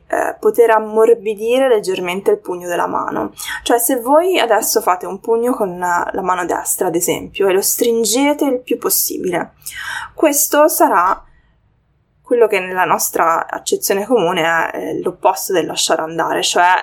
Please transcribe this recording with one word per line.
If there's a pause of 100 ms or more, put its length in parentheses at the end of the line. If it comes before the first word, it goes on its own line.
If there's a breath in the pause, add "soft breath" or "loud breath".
eh,
poter
ammorbidire
leggermente
il
pugno
della
mano. (300 loud breath)
Cioè,
se
voi
adesso
fate
un
pugno
con
la,
la
mano
destra,
ad
esempio,
e
lo
stringete
il
più
possibile, (600 loud breath)
questo
sarà (1000)
quello
che
nella
nostra
accezione
comune
è,
eh,
l'opposto
del
lasciare
andare,
cioè